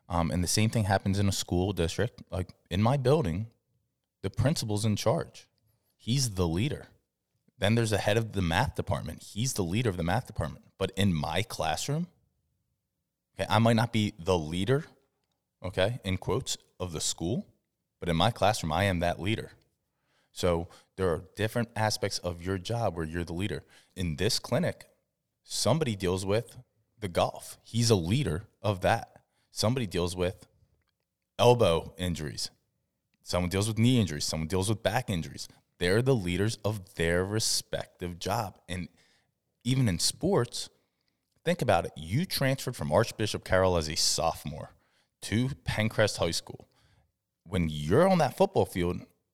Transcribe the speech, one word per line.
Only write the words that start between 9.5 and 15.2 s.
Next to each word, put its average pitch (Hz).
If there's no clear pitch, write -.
the 104
leader 101
of 90
the 90
math 90
department. -
But 95
in 95
my 78
classroom, 101
okay, 90
I 107
might 117
not 117
be 104
the 90
leader, 95